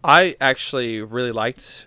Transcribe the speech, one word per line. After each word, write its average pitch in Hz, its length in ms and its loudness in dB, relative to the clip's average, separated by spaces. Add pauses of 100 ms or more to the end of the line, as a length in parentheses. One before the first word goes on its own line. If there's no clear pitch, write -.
I 165 360 6
actually 127 600 -2
really 117 300 -4
liked - 540 -6